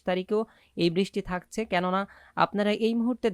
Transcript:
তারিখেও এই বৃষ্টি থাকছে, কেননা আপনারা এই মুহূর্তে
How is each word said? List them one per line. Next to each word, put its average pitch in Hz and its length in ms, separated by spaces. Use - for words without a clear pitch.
তারিখেও 185 340
এই 170 120
বৃষ্টি 190 320
থাকছে, 185 440
কেননা 185 360
আপনারা 202 360
এই 226 280
মুহূর্তে 233 340